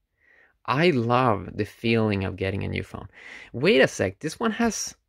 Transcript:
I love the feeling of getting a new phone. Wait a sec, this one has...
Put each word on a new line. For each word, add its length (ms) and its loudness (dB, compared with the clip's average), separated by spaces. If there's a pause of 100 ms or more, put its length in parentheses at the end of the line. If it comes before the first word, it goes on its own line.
(640)
I 240 2
love 680 2
the 100 -2
feeling 580 0
of 140 -6
getting 260 -2
a 40 -4
new 160 -4
phone. 240 -16 (460)
Wait 280 2
a 60 4
sec, 320 -2
this 200 -8
one 120 -2
has... 440 -4 (140)